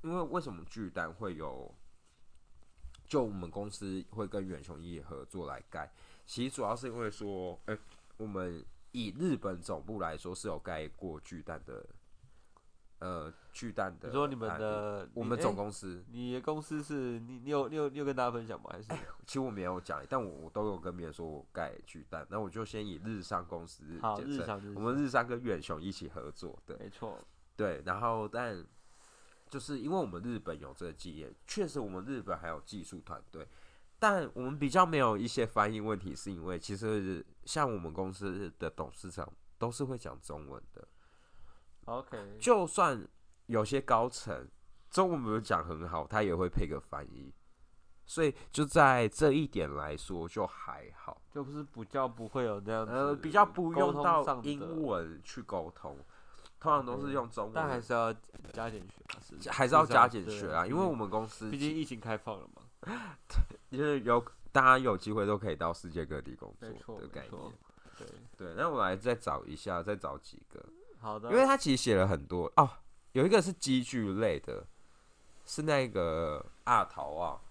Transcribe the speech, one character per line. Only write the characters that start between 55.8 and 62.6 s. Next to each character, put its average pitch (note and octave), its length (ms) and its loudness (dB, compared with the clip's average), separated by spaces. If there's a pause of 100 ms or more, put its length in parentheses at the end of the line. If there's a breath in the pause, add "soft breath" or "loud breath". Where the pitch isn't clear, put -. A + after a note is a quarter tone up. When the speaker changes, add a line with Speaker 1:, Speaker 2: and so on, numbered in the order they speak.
Speaker 1:
通 D#3+ 100 4
常 C#3 160 6
都 B2+ 180 -2
是 C#3 80 -2
用 B2+ 160 2
中 A2 180 -4
文。 A2 80 -8
Speaker 2:
但 D#3+ 120 2
还 C3 140 0
是 A2+ 120 -2
要 A2+ 200 4 (400)
加 A2+ 180 -4
减 G#2+ 120 -8
学 - 260 -18
啊， - 120 -10
是 - 140 -16
不 - 80 -12
是？ - 80 -6
Speaker 1:
还 C3 160 6
是 B2+ 80 6
要 D#3+ 100 12
加 A#2+ 220 10
减 A#2 180 0
学 G#2+ 60 -4
啊， G#2 80 -2
Speaker 2:
至 G#2 100 -4
少， D#2+ 140 4
对， F2+ 80 2
Speaker 1:
因 C#3 60 2
为 F#3 80 4
我 F3 80 2
们 G#2+ 180 -2
公 A2 160 2
司 A2 240 -8
Speaker 2:
毕 C#3+ 80 -2
竟 D3+ 160 0
疫 D#3+ 100 -2
情 B2+ 140 -8
开 A2 180 -2
放 G#2+ 220 -6
了 C#2 160 -14
嘛。 - 80 -20 (200)